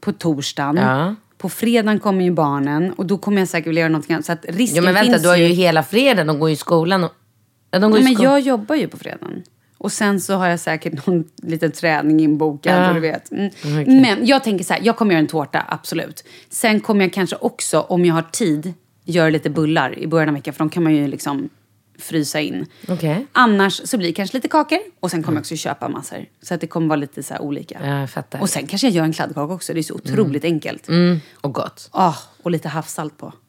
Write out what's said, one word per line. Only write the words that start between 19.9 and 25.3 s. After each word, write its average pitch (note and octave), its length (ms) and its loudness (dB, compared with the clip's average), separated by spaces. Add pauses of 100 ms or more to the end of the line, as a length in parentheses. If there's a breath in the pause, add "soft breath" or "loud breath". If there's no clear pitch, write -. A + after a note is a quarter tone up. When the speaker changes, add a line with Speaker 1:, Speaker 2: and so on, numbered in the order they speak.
Speaker 1:
i - 80 -6
början D#3 220 0
av D3+ 60 0
veckan, C#3+ 200 -8
för - 40 -20
de D#3 120 -2
kan F3 120 -2
man D#3+ 120 4
ju C#3+ 140 0
liksom C#3+ 400 -6 (500)
frysa D3+ 420 -4
in. D3 260 -6 (220 soft breath)
Speaker 2:
Okej. F3 440 -2
Speaker 1:
Annars G3+ 560 2
så B3+ 100 -2
blir F3 100 -2
det E3+ 60 -4
kanske G3 220 -6
lite C4+ 120 -4
kakor. D#4 300 0 (220)
Och F3+ 100 -4
sen E3+ 120 -4
kommer C#3+ 100 -2